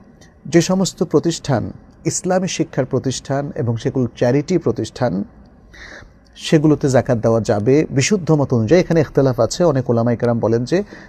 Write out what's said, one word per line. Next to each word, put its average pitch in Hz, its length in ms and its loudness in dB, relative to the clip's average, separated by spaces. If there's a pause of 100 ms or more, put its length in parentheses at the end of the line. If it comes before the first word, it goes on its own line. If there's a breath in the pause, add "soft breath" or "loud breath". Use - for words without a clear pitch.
(460 soft breath)
যে 160 160 2
সমস্ত 185 420 -2
প্রতিষ্ঠান 143 680 -2 (340)
ইসলামী 185 420 -2
শিক্ষার 147 380 -4
প্রতিষ্ঠান 135 680 -4
এবং 120 220 -2
সেগুলো 127 380 -2
চ্যারিটি 143 420 0
প্রতিষ্ঠান, 117 680 -2 (1120 loud breath)
সেগুলোতে 151 540 2
জাকাত 123 280 2
দেওয়া 113 240 0
যাবে 117 480 2
বিশুদ্ধ 160 420 0
মত 143 220 2
অনুযায়ী। 120 280 4
এখানে 165 200 2
ইখতিলাফ 135 380 0
আছে, 117 240 0
অনেক 135 260 0
ওলামায়ে 117 280 0
কেরাম 120 220 0
বলেন 110 240 0
যে 165 200 -2 (260 loud breath)